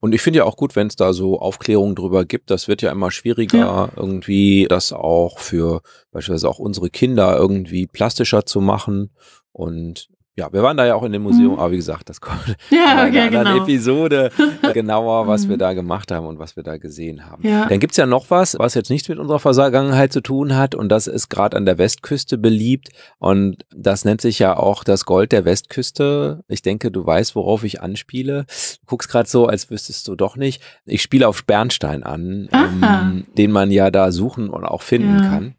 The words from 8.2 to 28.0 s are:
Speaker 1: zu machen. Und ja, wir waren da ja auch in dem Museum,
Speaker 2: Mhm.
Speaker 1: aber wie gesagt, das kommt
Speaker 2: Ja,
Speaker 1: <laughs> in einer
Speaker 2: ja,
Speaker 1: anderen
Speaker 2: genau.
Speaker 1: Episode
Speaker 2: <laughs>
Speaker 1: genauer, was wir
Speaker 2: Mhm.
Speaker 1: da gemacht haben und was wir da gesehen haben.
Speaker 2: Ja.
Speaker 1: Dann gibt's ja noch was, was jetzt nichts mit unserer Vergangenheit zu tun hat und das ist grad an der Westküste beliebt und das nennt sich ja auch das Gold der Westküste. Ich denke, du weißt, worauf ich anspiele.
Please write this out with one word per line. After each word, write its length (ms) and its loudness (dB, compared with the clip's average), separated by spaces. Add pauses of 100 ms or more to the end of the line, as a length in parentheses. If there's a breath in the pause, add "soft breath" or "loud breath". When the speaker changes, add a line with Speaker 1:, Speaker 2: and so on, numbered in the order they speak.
Speaker 1:
zu 140 -2
machen. 500 -2 (400 soft breath)
Und 580 -12 (280)
ja, 160 -10
wir 100 0
waren 140 2
da 100 2
ja 80 2
auch 80 -2
in 80 -6
dem 120 -6
Museum, 320 4
Speaker 2:
Mhm. 40 -10
Speaker 1:
aber 140 0
wie 60 -2
gesagt, 300 -8
das 120 -20
kommt 340 -8 (160)
Speaker 2:
Ja, 80 4
Speaker 1:
<laughs> 280 4
in 20 2
einer 40 0
Speaker 2:
ja, 120 4
Speaker 1:
anderen 200 2 (100)
Speaker 2:
genau. 100 2
Speaker 1:
Episode 720 2
Speaker 2:
<laughs> 360 0
Speaker 1:
genauer, 540 0
was 220 0
wir 80 0
Speaker 2:
Mhm. 20 -4
Speaker 1:
da 140 0
gemacht 400 -6
haben 160 -6
und 100 -14
was 160 -16
wir 80 -14
da 140 -10
gesehen 500 -14
haben. 160 -20
Speaker 2:
Ja. 240 2
Speaker 1:
Dann 140 4
gibt's 160 0
ja 100 4
noch 240 0
was, 260 2
was 180 0
jetzt 140 -2
nichts 200 -2
mit 100 -6
unserer 220 -2
Vergangenheit 720 4
zu 80 0
tun 340 -2
hat 220 0
und 140 -2
das 180 2
ist 200 -6
grad 280 0
an 100 0
der 120 2
Westküste 600 -2
beliebt 520 0 (280 soft breath)
und 560 0
das 300 -2
nennt 160 0
sich 180 0
ja 180 2
auch 280 0
das 220 0
Gold 260 2
der 120 2
Westküste. 1000 -2
Ich 160 -8
denke, 300 -4
du 120 -6
weißt, 300 0
worauf 300 -2
ich 180 -8
anspiele. 640 -8 (360 loud breath)